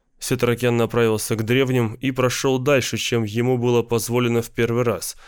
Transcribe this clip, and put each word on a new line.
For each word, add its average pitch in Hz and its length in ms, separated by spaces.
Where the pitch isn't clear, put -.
Сетракян 120 580
направился 113 580
к 110 100
древним 123 500
и 131 160
прошёл 127 480
дальше, 127 400
чем 117 260
ему 120 320
было 120 260
позволено 117 600
в - 80
первый 117 340
раз. 101 320